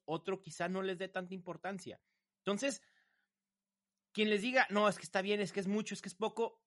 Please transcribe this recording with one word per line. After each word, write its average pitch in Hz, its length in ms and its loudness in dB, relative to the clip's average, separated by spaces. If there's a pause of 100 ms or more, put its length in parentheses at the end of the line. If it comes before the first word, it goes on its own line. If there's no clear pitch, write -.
otro 185 360 -2
quizá 170 280 -4
no 190 140 -2
les 190 160 -2
dé 185 80 -4
tanta 185 260 -6
importancia. 180 680 -8 (460)
Entonces, 208 360 0 (1300)
quien 214 160 4
les 208 140 4
diga, 254 260 4
"No, 208 180 6
es 190 100 2
que - 60 -14
está - 200 -2
bien, 208 180 2
es 185 100 -2
que 202 80 -4
es 185 80 0
mucho, 208 280 0
es - 60 -8
que 196 80 -10
es - 60 -14
poco" 220 520 -2